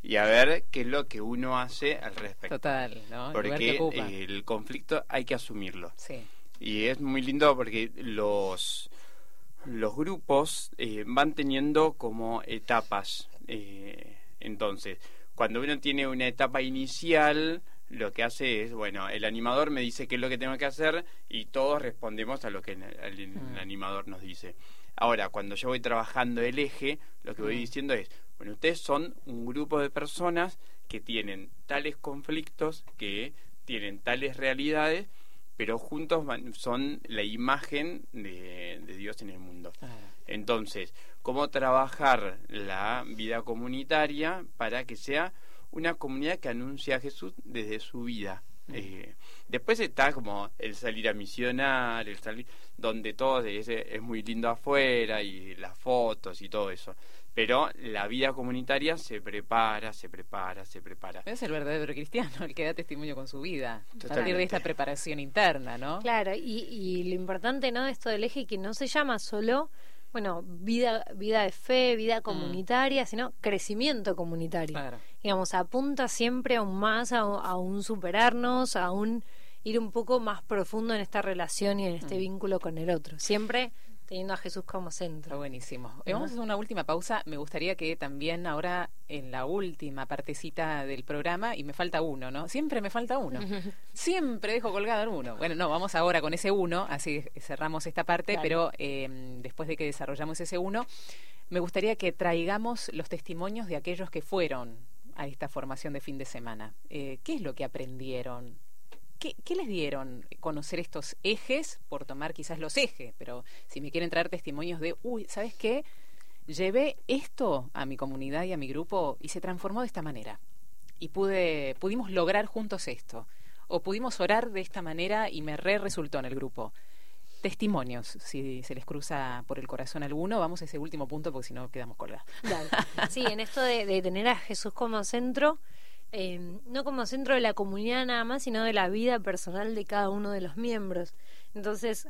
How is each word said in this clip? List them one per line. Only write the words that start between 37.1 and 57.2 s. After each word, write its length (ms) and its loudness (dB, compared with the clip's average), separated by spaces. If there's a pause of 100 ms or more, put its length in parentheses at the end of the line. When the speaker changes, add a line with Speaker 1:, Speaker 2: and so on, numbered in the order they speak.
Speaker 1:
imagen 920 0
de, 720 -6
de 120 -8
Dios 260 -6
en 80 -6
el 80 -6
mundo. 400 -4
Speaker 2:
Claro. 160 -6 (320)
Speaker 1:
Entonces, 640 0 (300)
¿cómo 280 2
trabajar 880 4 (100)
la 580 0
vida 360 -2
comunitaria 1040 0 (120)
para 280 0
que 120 -6
sea 360 0 (380)
una 240 2
comunidad 440 -2
que 120 -4
anuncia 460 -2
a 40 0
Jesús 320 -4 (120)
desde 360 -4
su 240 -4
vida? 380 -4 (240)
Speaker 2:
Mm. 80 -6
Speaker 1:
Eh, 400 -6 (340)
después 320 2
está 320 4
como 460 0
el 160 -2
salir 340 0
a 60 4
misionar, 960 0
el 100 -6
salir 280 -4 (300)
donde 360 0
todo 320 4
es, 240 -2
es 320 -2
muy 220 -2
lindo 260 2
afuera 720 4
y 340 -6
las 220 -6
fotos 640 2
y 60 -6
todo 220 0
eso. 240 -6 (400)